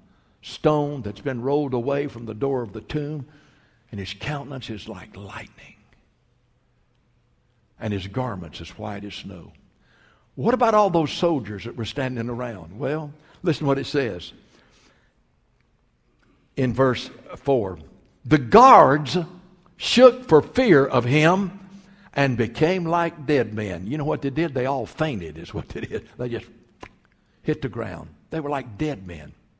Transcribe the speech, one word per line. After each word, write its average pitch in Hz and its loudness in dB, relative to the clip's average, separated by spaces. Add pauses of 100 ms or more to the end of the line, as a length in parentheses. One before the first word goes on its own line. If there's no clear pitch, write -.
(420)
stone 147 0
that's 101 -10
been 127 -4
rolled 139 0
away 139 -2
from 117 -14
the 107 -8
door 127 -2
of 98 -10
the 107 -12
tomb, 147 -8 (640)
and 104 -10
his 92 -8
countenance 139 -10
is 107 -12
like 95 -16
lightning, - -18 (2000)
and 110 -4
his 95 -4
garments 95 -8
as - -16
white 104 -10
as 101 -12
snow. 90 -16 (840)
What 175 -2
about 226 2
all 208 4
those 160 0
soldiers 107 -2
that 117 -10
were 113 -4
standing 127 -6
around? 117 -10
Well, 147 -4 (300)
listen 165 0
to 156 -2
what 139 2
it 135 -6
says 110 -4 (2250)
in 127 0
verse 127 2 (280)
four. 104 -2 (480)
The 127 4
guards 151 8 (600)
shook 247 6
for 151 8
fear 160 4
of 123 0
him 165 2 (540)
and 139 0
became 156 0
like 165 -2
dead 123 2
men. 95 -6
You 135 -6
know 147 -4
what 151 -4
they 139 -2
did? 147 -2
They 127 -2
all 135 -4
fainted 92 -6
is 85 -14
what - -8
they 110 -10
did. 107 -8 (100)
They 123 -6
just 117 -8 (960)
hit 156 -4
the 135 -4
ground. 98 -10 (220)
They 160 -6
were 143 -6
like 123 -6
dead 131 -6
men. 76 -16 (280)